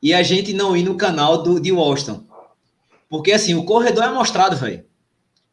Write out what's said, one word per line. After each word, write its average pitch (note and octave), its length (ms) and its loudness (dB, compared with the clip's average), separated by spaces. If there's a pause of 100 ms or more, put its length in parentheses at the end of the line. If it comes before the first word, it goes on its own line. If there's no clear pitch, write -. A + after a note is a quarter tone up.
e D#3 120 2
a F3+ 80 4
gente G3 300 0
não F#3+ 240 0
ir F3 80 2
no F#3+ 120 -2
canal E3 460 0
do, F3 180 0
de D3+ 100 -2
Austin. C#3 560 -2 (800)
Porque, D#3 240 -2
assim, G#3+ 220 0
o E3 100 -2
corredor A3+ 400 2
é B3 40 0
mostrado, G3 480 0
velho. A2 280 -8 (680)